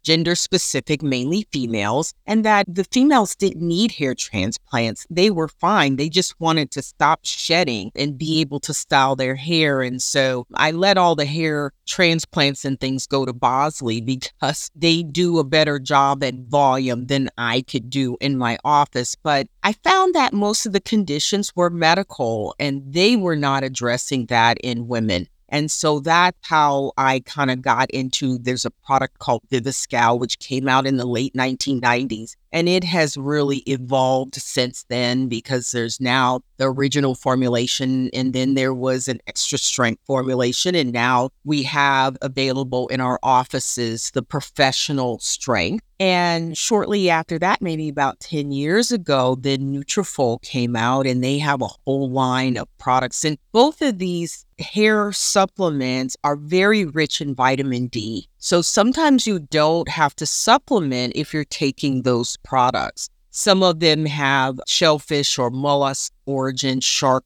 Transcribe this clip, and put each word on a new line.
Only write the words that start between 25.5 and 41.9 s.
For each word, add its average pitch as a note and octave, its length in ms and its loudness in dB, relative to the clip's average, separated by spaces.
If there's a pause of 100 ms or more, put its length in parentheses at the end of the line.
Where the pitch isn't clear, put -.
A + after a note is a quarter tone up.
so D3+ 280 0
that's E3+ 420 2
how C#3+ 560 2
I C3+ 240 2
kinda C3 340 -2
got B2+ 360 0
into, C3 460 -2
there's B2 280 -2
a A2+ 60 -6
product - 480 -2
called A#2+ 220 -2 (100)
Viviscal, A#2+ 680 0
which B2 200 -6
came C3 280 -4
out C3+ 200 2
in C3+ 100 0
the B2 80 -2
late B2 300 -2
nineteen C3 440 -2
nineties. A#2+ 580 -2 (140)
And E3+ 160 0
it F3+ 160 2
has E3 320 0
really C#3+ 520 -2
evolved C3 640 0
since - 560 -4
then B2 380 -2
because A#2+ 440 -4
there's A#2 300 -4
now B2+ 400 0 (160)
the C3 80 0
original C3+ 480 0
formulation, B2+ 1000 0
and C3 220 -2
then C3 220 0
there C3 180 0
was C3 340 -2
an B2+ 200 -4
extra - 320 -4
strength - 460 0
formulation. C3 680 0
And C#3+ 180 0
now B2 380 2 (140)
we D3 200 -2
have C3+ 600 2